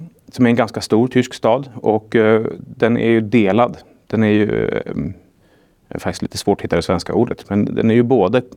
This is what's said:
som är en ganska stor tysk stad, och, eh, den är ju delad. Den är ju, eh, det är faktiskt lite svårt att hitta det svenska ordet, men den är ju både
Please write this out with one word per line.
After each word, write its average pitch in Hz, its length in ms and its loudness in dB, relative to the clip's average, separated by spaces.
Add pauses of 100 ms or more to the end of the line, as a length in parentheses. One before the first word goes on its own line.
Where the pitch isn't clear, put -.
(320)
som 127 140 2
är 117 40 4
en 120 60 2
ganska 110 260 -2
stor 113 260 2
tysk 127 260 -2
stad, 127 420 0
och, - 400 -2
eh, 110 300 4 (120)
den - 400 -2
är 113 120 0
ju 113 120 2
delad. 107 560 2 (300)
Den 107 160 0
är 107 60 2
ju, 57 380 0
eh, - 280 -6 (920)
det - 80 -14
är - 40 -12
faktiskt - 220 -8
lite - 160 -8
svårt 98 220 0
att - 40 -10
hitta - 120 -4
det 85 60 2
svenska 87 320 -4
ordet, - 360 -2
men 101 260 -2
den 113 160 2
är 113 40 2
ju 120 80 4
både 120 380 2 (160)